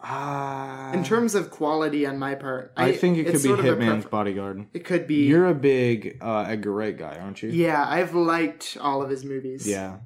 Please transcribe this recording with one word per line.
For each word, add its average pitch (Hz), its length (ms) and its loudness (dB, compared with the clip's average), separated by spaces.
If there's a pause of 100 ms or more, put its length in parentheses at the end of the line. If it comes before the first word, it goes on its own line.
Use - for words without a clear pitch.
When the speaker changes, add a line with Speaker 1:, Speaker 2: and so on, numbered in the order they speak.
Speaker 1:
Ah. 135 920 -8
Speaker 2:
In 180 120 0
terms 220 320 2
of 175 160 -2
quality 151 560 0
on 139 100 -4
my 139 160 -4
part, 135 420 -8
Speaker 1:
I 127 120 2
Speaker 2:
I 127 60 4
Speaker 1:
think 175 260 4
it 160 80 0
Speaker 2:
it's 175 60 2
Speaker 1:
could 143 100 2
be 135 60 4
Speaker 2:
sort 202 100 4
of 160 60 2
a 127 40 6
Speaker 1:
Hitman's 110 360 2
Speaker 2:
pref- - 40 -18
Speaker 1:
Bodyguard. 98 640 -2
Speaker 2:
It 170 120 -10
could 175 200 0
be. 147 220 4
Speaker 1:
You're 165 180 8
a 175 80 4
big, 127 680 2
uh, 107 280 -2
Edgar 104 260 -2
Wright 104 240 -4
guy, 78 220 -12
aren't 98 240 -12
you? 113 80 -6
Speaker 2:
Yeah, 160 360 2
I've 165 280 -2
liked 165 680 0
all 139 220 0
of 135 80 -6
his 131 120 -4
movies. 131 460 -8
Speaker 1:
Yeah, 95 360 -4